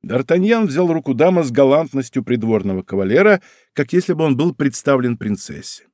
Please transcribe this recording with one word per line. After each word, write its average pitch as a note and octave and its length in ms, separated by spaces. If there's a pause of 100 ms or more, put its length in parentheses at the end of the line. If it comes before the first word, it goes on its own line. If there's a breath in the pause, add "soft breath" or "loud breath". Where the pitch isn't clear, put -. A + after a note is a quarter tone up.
Д'Артаньян F3+ 600
взял E3+ 260
руку D3 220
дамы E3 320
с B2+ 60
галантностью C3+ 720
придворного G#2+ 560
кавалера, C#3 640 (320 soft breath)
как - 180
если F3+ 220
бы D#3+ 100
он C#3+ 100
был D#3+ 200
представлен C3 640
принцессе. - 760